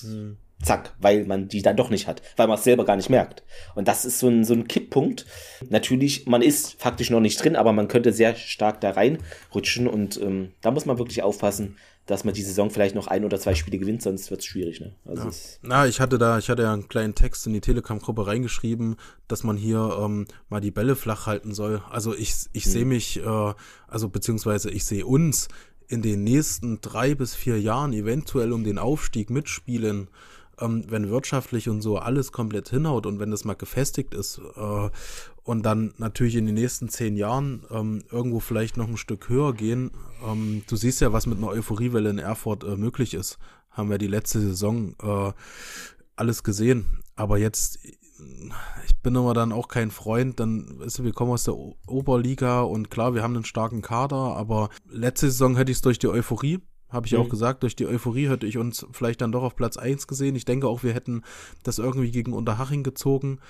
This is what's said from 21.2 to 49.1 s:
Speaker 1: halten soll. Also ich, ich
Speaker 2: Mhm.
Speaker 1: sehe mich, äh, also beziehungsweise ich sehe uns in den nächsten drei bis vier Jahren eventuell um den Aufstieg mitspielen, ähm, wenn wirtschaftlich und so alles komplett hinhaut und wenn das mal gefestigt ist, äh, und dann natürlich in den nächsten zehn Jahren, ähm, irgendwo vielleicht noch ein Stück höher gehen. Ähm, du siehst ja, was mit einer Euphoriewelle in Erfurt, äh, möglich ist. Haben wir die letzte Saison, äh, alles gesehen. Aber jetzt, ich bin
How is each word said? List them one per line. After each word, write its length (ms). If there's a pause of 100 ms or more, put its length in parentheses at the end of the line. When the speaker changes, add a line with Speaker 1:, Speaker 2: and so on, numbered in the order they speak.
Speaker 1:
halten 260
soll. 280 (100)
Also 240
ich, 180 (200)
ich 120
Speaker 2:
Mhm. 60
Speaker 1:
sehe 140
mich, 380
äh, 300 (340)
also 220
beziehungsweise 640
ich 120
sehe 220
uns 420 (400)
in 140
den 220
nächsten 580
drei 320
bis 220
vier 260
Jahren 320
eventuell 580
um 120
den 160
Aufstieg 500
mitspielen, 800 (500)
ähm, 300
wenn 200
wirtschaftlich 600
und 120
so 160
alles 340
komplett 380
hinhaut 360
und 140
wenn 120
das 140
mal 80
gefestigt 600
ist, 260 (160)
äh, 320 (540)
und 220
dann 320
natürlich 380
in 100
den 80
nächsten 340
zehn 300
Jahren, 540
ähm, 400
irgendwo 280
vielleicht 380
noch 100
ein 100
Stück 300
höher 280
gehen. 340 (340)
Ähm, 460
du 60
siehst 260
ja, 120
was 120
mit 140
einer 80
Euphoriewelle 640
in 80
Erfurt, 440
äh, 120
möglich 400
ist. 240 (320)
Haben 180
wir 80
die 80
letzte 340
Saison, 600
äh, 300 (840)
alles 280
gesehen. 560 (160)
Aber 240
jetzt, 400 (1080)
ich 160
bin 140